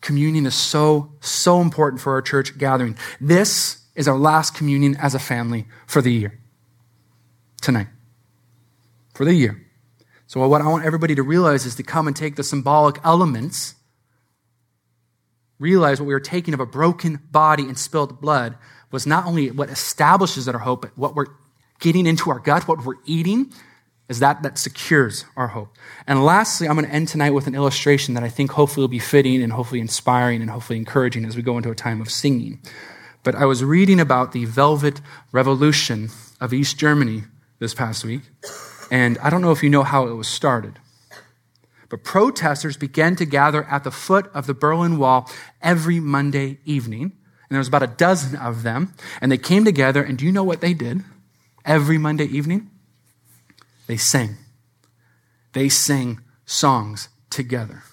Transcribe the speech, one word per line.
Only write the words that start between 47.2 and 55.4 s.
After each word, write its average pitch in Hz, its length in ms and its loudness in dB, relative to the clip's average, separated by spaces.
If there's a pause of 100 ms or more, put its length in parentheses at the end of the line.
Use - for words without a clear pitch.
there 135 80 -2
was 131 100 -2
about 139 140 4
a 131 40 0
dozen 147 500 0
of 117 280 -8
them, 127 280 -2 (280)
and 131 120 2
they 127 60 2
came 190 260 4
together, 139 380 2
and 131 160 -4
do 135 80 -2
you 180 60 2
know 196 120 0
what 170 160 -2
they 175 140 0
did 151 300 -6 (600)
every 151 320 2
Monday 151 300 0
evening? 151 440 -4 (1160)
They 117 100 -4
sang. 110 400 -2 (1160)